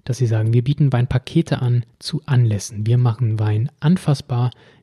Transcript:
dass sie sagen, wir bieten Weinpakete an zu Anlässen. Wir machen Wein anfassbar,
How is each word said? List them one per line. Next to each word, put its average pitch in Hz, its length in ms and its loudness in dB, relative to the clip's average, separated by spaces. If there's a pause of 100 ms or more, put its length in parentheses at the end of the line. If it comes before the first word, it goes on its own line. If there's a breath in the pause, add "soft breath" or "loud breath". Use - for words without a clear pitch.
dass 120 140 -4
sie 127 80 2
sagen, 110 260 0
wir 120 100 4
bieten 143 300 0
Weinpakete 127 720 0
an 120 220 0 (140)
zu - 280 -8
Anlässen. 107 600 0
Wir 120 120 2
machen 113 400 0
Wein 107 320 0 (100)
anfassbar, 139 720 0 (320 loud breath)